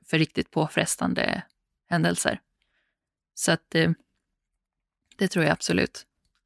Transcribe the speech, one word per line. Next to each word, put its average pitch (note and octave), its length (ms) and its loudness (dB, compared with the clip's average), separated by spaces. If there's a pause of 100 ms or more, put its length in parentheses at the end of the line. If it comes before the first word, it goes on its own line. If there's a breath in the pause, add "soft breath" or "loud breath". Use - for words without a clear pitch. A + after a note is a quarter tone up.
för D#3+ 140 0
riktigt - 320 0
påfrestande - 920 -2 (480)
händelser. E3+ 500 0 (960)
Så - 160 -2
att, - 240 -4
eh, E3 160 4 (1300)
det G3 100 2
tror E3+ 180 2
jag D3+ 60 2
absolut. - 540 -2 (400)